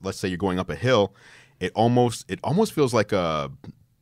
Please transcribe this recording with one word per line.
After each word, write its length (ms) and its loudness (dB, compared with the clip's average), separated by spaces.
let's 160 -6
say 100 -4
you're 80 -4
going 200 -2
up 120 -4
a 60 -6
hill, 380 2
it 160 -6
almost, 560 2
it 140 -4
almost 260 0
feels 220 0
like 180 0
a, 400 0